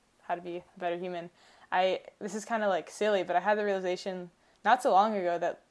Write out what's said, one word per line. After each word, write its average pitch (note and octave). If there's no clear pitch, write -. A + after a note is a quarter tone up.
how F#3
to F3
be F3
a -
better F3
human. F3
I, F#3
this G#3
is G#3
kinda, G#3+
like, E3+
silly, G#3
but F3
I F3
had G#3
the G#3
realization F#3
not B3
so C#4
long G#3
ago F3
that E3